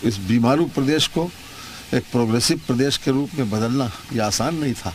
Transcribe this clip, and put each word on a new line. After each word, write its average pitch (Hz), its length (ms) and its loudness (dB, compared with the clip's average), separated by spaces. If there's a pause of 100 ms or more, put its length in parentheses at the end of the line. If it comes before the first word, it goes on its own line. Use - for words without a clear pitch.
इस 110 160 2
बीमारू 120 460 4
प्रदेश 147 420 2
को 170 240 -2 (600)
एक 123 180 2
progressive 120 560 2
प्रदेश 131 300 2
के - 140 -2
रूप 135 240 0
में 131 140 0
बदलना 113 420 0 (220)
ये 120 60 0
आसान 110 360 0
नहीं 143 180 -2
था। 95 220 -6